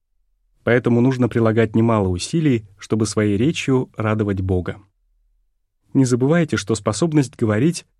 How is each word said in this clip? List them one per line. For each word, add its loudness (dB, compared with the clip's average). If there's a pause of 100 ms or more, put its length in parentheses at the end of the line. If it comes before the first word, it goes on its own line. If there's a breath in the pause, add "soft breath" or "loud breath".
(640)
Поэтому 2
нужно 0
прилагать 0
немало 2
усилий, -2 (100)
чтобы -2
своей 0
речью 0
радовать -2
Бога. -4 (1120)
Не 4
забывайте, 0
что -2
способность -2
говорить — -2 (140)